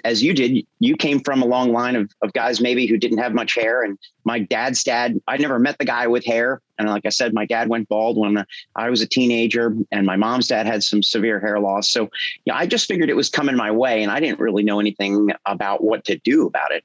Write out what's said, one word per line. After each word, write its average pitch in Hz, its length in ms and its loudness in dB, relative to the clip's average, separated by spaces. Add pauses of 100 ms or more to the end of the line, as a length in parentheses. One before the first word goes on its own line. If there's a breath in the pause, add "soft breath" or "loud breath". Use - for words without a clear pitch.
as 117 180 0
you 165 100 2
did, 127 320 2 (160)
you 135 160 2
came 143 240 0
from 135 220 0
a 123 40 2
long 123 240 2
line 120 260 0
of, 104 140 -2 (120)
of 104 100 -4
guys 117 300 0
maybe 123 240 2
who 110 100 2
didn't 113 220 0
have 120 160 0
much 117 200 -2
hair. 117 280 2
And 101 160 -4 (260 loud breath)
my 120 140 -2
dad's 120 440 -2
dad, 120 460 0
I 127 80 -2
never 139 220 0
met 139 180 2
the 143 80 -4
guy 120 220 0
with 120 180 0
hair. 120 380 0 (160)
And 107 100 -2
like 104 180 -2
I 107 40 0
said, 117 240 -2
my 107 120 -2
dad 117 220 -2
went 113 200 -2
bald 110 280 0
when 104 280 0 (300 loud breath)
I 117 160 -2
was 123 100 0
a 113 60 -2
teenager, 117 680 0 (160)
and 104 120 0
my 95 120 0
mom's 113 320 0
dad 110 180 0
had 110 160 -2
some 104 220 0
severe 110 340 0
hair 104 220 -2
loss. 101 280 0
So, 110 220 -2 (360 loud breath)
yeah, - 100 -2
I 170 100 -2
just 220 220 -2
figured 170 220 0
it - 60 2
was - 120 2
coming 139 260 0
my 110 160 0
way, 113 320 2
and 104 80 0
I 120 80 -2
didn't 147 220 -2
really 104 240 2
know 104 160 2
anything 101 500 2 (160)
about 101 380 -2
what 107 220 0
to 98 120 -2
do 156 300 2
about 71 240 -2
it, 80 120 -4